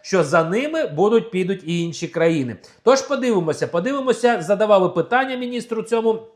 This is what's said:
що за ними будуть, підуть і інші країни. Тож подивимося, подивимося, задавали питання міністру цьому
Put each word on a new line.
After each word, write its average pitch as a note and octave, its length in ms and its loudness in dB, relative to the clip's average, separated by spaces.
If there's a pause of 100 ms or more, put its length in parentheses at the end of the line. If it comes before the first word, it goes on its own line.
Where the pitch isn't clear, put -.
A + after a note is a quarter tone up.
що F3+ 220 0
за D#3+ 200 2
ними C4+ 440 -2
будуть, G#3 440 2
підуть F#3 340 -2
і E3+ 160 -2
інші E3+ 260 -6
країни. D#3+ 480 0 (280)
Тож C4+ 180 4
подивимося, G#3+ 640 -2
подивимося, A#3+ 760 0
задавали G3 480 4
питання B3 460 0
міністру A#3+ 480 -6
цьому A3+ 360 0 (160)